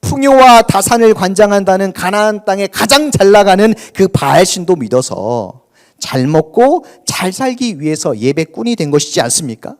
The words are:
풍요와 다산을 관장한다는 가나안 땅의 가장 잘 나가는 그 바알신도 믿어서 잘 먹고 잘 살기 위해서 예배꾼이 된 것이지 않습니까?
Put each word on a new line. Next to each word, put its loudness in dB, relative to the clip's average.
풍요와 4
다산을 2
관장한다는 0
가나안 -2
땅의 -2
가장 0
잘 2
나가는 4
그 0
바알신도 0
믿어서 -6
잘 -4
먹고 0
잘 -6
살기 -6
위해서 -4
예배꾼이 -4
된 -4
것이지 -2
않습니까? -6